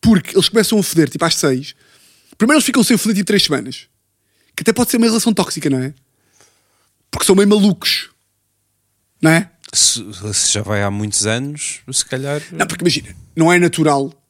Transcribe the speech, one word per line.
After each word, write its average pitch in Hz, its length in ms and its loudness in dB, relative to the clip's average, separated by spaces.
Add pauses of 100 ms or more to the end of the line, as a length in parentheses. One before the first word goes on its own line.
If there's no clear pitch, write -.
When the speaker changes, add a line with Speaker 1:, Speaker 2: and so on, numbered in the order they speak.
Speaker 1:
porque 214 360 2
eles 190 120 2
começam 185 300 0
a 196 40 2
foder, 160 260 2
tipo, 160 160 -4
às 160 100 0
seis. 135 400 -2 (600)
Primeiro 277 220 2
eles - 80 2
ficam 254 160 2
sem 233 140 2
foder, 208 200 -2
tipo, 202 100 -2
três 202 160 2
semanas. 127 440 -4 (720)
Que - 60 -10
até 220 100 2
pode 240 180 0
ser 254 60 0
uma 233 100 2
relação 226 280 0
tóxica, 160 360 -2
não 135 80 0
é? 131 160 -6 (1160)
Porque - 160 -6
são 196 80 6
meio 202 140 4
malucos. 202 600 2 (1120)
Não 160 80 4
é? 165 200 0 (220)
Speaker 2:
Se, - 280 0 (340)
se - 180 0
já 104 100 -2
vai 104 200 -2
há 101 80 0
muitos 104 360 -4
anos, 135 540 -6 (120)
se - 120 -2
calhar 139 360 -6 (120)
Speaker 1:
Não, 165 140 -4
porque - 160 -10
imagina, - 320 -2 (220)
não 165 160 4
é 180 60 6
natural. 151 540 2 (180)